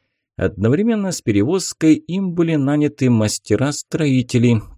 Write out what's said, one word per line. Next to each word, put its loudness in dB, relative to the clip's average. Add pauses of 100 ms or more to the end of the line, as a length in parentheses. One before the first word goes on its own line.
(360)
Одновременно -2
с -8
перевозкой 0
им -4
были 0
наняты 0
мастера-строители, 0 (160)